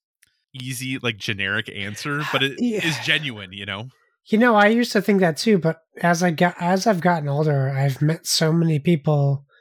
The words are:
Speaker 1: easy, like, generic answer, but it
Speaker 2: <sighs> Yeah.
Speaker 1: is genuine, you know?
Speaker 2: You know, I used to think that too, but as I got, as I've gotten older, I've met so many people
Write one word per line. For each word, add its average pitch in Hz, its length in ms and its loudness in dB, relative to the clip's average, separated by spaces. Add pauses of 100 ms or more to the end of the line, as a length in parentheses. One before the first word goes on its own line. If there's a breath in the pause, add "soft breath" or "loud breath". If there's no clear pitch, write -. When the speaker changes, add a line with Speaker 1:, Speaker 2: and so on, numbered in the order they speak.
(540)
Speaker 1:
easy, 131 460 -8
like, 120 180 -4
generic 101 560 -4
answer, 104 500 -6 (100)
but 131 100 2
it 139 120 -2
Speaker 2:
<sighs> - 40 -10
Yeah. 214 260 -2
Speaker 1:
is 156 200 -2
genuine, 120 480 -4
you 101 120 -12
know? 104 220 -8 (380)
Speaker 2:
You 214 120 0
know, 233 180 4
I 208 120 6
used 233 240 0
to 202 100 2
think 196 200 2
that 165 160 2
too, 214 200 2
but 160 220 0 (220)
as 170 200 2
I 175 100 2
got, 170 280 0
as 180 260 0
I've 208 160 2
gotten 165 280 0
older, 139 400 0
I've 135 320 -2
met 160 260 0
so 160 240 0
many 165 260 2
people 143 680 0 (160)